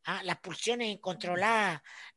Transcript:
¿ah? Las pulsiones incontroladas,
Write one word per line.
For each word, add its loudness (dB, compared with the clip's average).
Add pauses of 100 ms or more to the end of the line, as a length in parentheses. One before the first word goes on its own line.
¿ah? -2
Las -2
pulsiones -2
incontroladas, 2 (360)